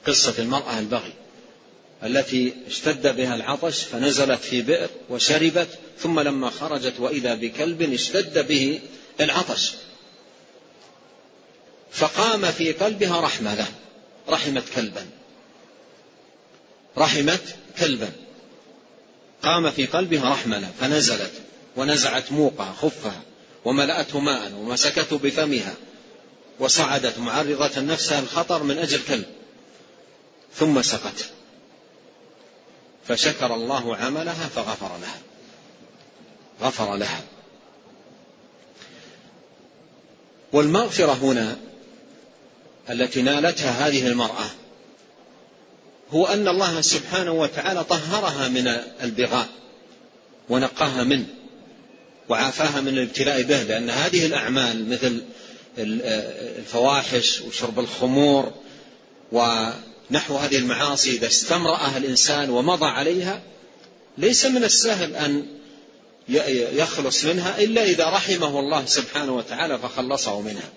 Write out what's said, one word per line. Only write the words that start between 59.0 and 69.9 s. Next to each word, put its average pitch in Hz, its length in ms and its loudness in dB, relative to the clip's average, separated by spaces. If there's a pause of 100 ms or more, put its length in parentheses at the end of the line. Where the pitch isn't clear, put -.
ونحو 117 1080 0
هذه 139 200 0
المعاصي 131 540 2
إذا 113 160 0
استمرأها 160 720 2
الإنسان 139 520 2
ومضى 151 360 2
عليها 175 560 0 (760)
ليس 233 280 4
من 254 180 4
السهل 190 520 2
أن 147 300 0 (840)
ي-، 135 480 2
يخلص 147 480 0
منها 180 340 0
إلا 226 240 4
إذا 165 260 4
رحمه 170 500 0
الله 139 260 0
سبحانه 135 500 -2
وتعالى 127 440 -2
فخلصه 123 640 -2